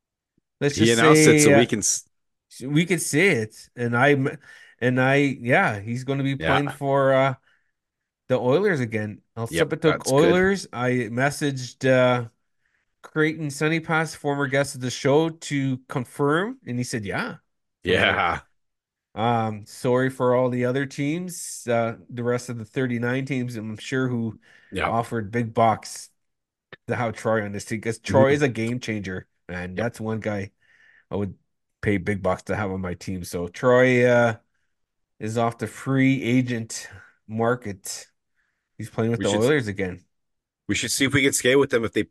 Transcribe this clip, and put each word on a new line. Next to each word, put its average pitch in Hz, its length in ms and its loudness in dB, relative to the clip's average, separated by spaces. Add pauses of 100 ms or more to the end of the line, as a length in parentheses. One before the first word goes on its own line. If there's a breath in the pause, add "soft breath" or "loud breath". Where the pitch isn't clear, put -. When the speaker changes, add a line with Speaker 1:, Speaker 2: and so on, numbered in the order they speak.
(600)
Speaker 1:
Let's 143 160 0
Speaker 2:
He - 20 -6
Speaker 1:
just 113 140 6
Speaker 2:
announced 156 340 8
it 156 140 8
Speaker 1:
say, - 0 -
Speaker 2:
so 147 120 8
we 131 140 6
Speaker 1:
uh, - 0 -
Speaker 2:
can 110 140 -2
s- - 240 -4 (600)
Speaker 1:
we 147 220 2
could 170 160 0
see - 260 0
it. 113 480 -4
And 120 200 -2
I 139 160 6
m-, 135 260 0 (420 loud breath)
and 127 200 2
I, 131 160 4
yeah, 135 640 0
he's 117 240 -6
gonna 139 200 -4
be 135 140 -2
Speaker 2:
Yeah. 156 220 0
Speaker 1:
playing 143 100 -4
for, 139 440 2
uh, 131 200 2 (960)
the 127 100 2
Oilers 151 420 2
again. 107 420 -6 (140)
El 113 120 -6
Speaker 2:
Yep, 160 220 0
Speaker 1:
Sepultuk 151 120 -6
Speaker 2:
that's 147 300 0
good. 175 300 4
Speaker 1:
Oilers. 190 300 0
I 123 180 -2 (200)
messaged, 131 800 -2
uh, 127 400 4 (720)
Creighton 156 460 -2
Sunnypass, 160 680 -2
former 143 320 -2
guest 139 280 -2
of 127 60 -12
the 127 80 -4
show, 151 400 2
to 135 480 -4 (100)
confirm, 151 800 -2
and 123 120 -6
he 127 60 -2
said, 117 200 -8
"Yeah." 95 320 -6 (480)
So, 90 80 2
Speaker 2:
Yeah. 90 500 2 (720)
Speaker 1:
um, 110 520 -2
sorry 127 440 -2
for 123 240 0
all 127 160 2
the 123 160 -2
other 135 200 -2
teams, 160 800 -8
uh, 117 280 0 (140)
the 123 140 -10
rest 120 240 -4
of 120 100 -10
the 110 60 -12
thirty-nine 123 640 -4
teams, 123 300 -6
I'm 110 220 -10
sure, 131 300 -4
who 117 300 -4 (320 soft breath)
Speaker 2:
Yeah. 85 220 -4
Speaker 1:
offered 117 380 -4
big 113 240 -4
bucks - 560 0 (800)
to 113 80 -4
have 110 200 -4
Troy 110 280 -2
on 101 80 -8
this 101 140 -10
team, 110 140 -6
'cause 110 180 -6
Troy 135 340 4
Speaker 2:
Mm-hmm. - 20 2
Speaker 1:
is 147 80 0
a 147 60 2
game 117 320 -4
changer, 95 480 -8 (200)
man. 90 280 -10
Speaker 2:
Yep. 110 120 -2
Speaker 1:
That's - 120 -14
one 110 200 -6
guy 101 320 -6 (580 soft breath)
I - 60 -4
would 98 200 -4 (460)
pay 104 160 2
big 95 240 -4
bucks 92 220 -2
to 92 120 -4
have 101 160 -4
on 95 100 -6
my 90 120 -6
team. 90 300 -10
So 87 240 -6
Troy, 127 580 4
uh, 120 320 4 (800)
is 110 200 -6
off 117 200 -2
the 113 80 -8
free 131 560 0
agent 120 640 -2 (400 loud breath)
market. 113 800 -4 (720)
He's 110 120 -12
playing 113 220 0
with 113 80 -2
Speaker 2:
We 98 40 -2
Speaker 1:
the 98 40 2
Speaker 2:
should 104 140 2
s- 131 100 4
Speaker 1:
Oilers 131 160 0
again. 95 360 -6 (640)
Speaker 2:
We 101 60 0
should 113 160 -4
see - 160 0
if 123 80 0
we 139 100 4
can 139 80 2
skate 127 260 4
with 135 120 2
them 117 140 0
if 104 80 -4
they, 107 180 0